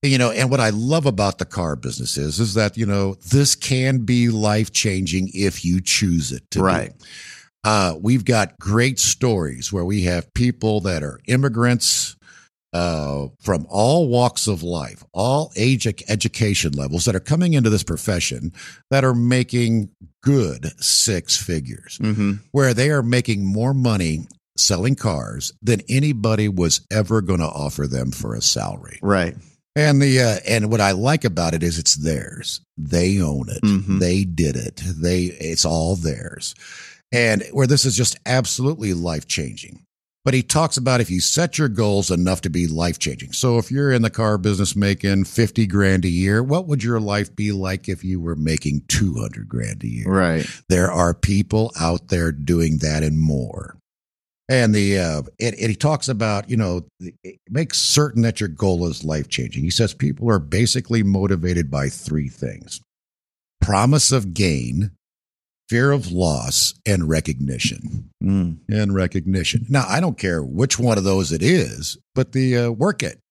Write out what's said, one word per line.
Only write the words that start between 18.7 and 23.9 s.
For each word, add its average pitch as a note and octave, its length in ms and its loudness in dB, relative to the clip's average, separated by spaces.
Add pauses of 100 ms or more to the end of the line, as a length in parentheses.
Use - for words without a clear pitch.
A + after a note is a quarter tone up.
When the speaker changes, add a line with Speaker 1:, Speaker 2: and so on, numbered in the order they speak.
Speaker 1:
that C3+ 120 2
are C3 120 4
making A#2+ 720 2 (340)
good D#2+ 480 2 (120)
six - 580 0
figures, C#2+ 600 -6
Speaker 2:
Mm-hmm. G#2 320 0 (180)
Speaker 1:
where C3+ 220 4
they B2+ 180 2
are C#3+ 120 2
making A#2 420 0
more A2 280 0
money G2 540 0 (300)